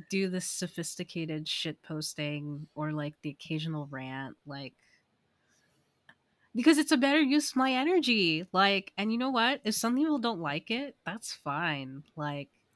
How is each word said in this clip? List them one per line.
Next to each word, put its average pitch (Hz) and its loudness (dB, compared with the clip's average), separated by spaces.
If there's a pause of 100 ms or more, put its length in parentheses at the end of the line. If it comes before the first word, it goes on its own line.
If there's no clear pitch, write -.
do 190 0
this 180 -4
sophisticated 160 -6
shit - -6
posting 147 -6
or, 151 -4
like, 151 -4
the 151 -6
occasional 156 -6
rant, 131 -10
like, 139 -12 (1800)
because 277 6
it's 302 2
a 302 6
better 277 6
use 294 4
of - -18
my 262 4
energy, 240 4
like, 196 4
and 208 0
you 233 0
know 254 0
what? 254 2
If 214 0
some 240 0
people 294 2
don't 226 -2
like 156 -4
it, 262 -6
that's 190 -8
fine, 143 -4 (120)
like, 143 -6 (260)